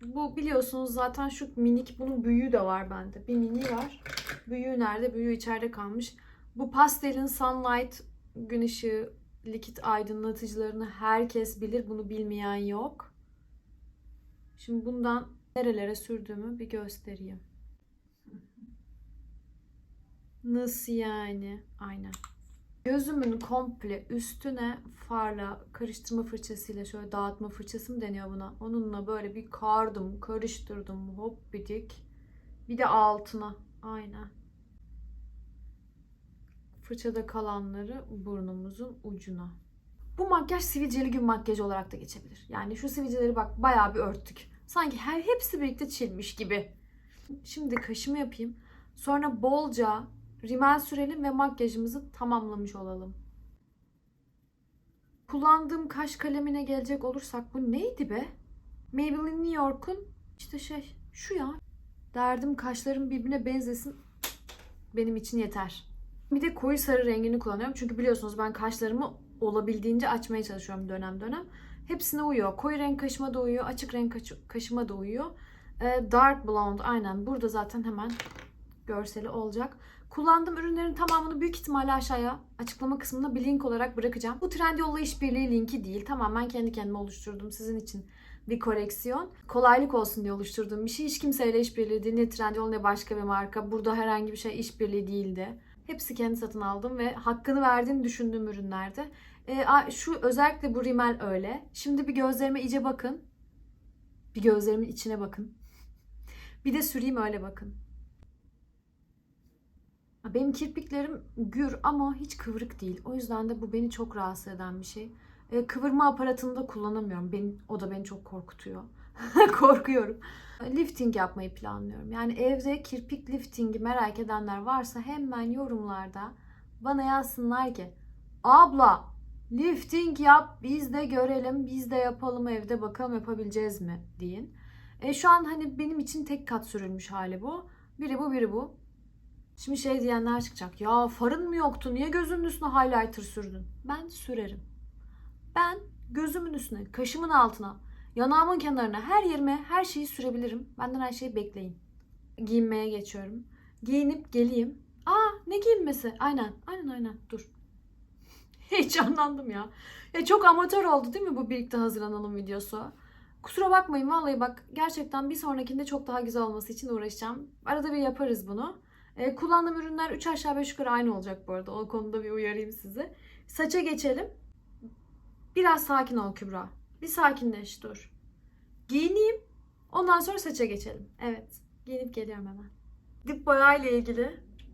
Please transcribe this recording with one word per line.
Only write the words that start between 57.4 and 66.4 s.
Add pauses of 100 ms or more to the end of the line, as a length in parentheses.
bu
neydi
be? (680)
Maybelline
New
York'un (400)
işte
şey, (160)
şu
ya. (600)
Derdim
kaşlarım
birbirine
benzesin. (1000)
Benim
için
yeter. (480)
Bir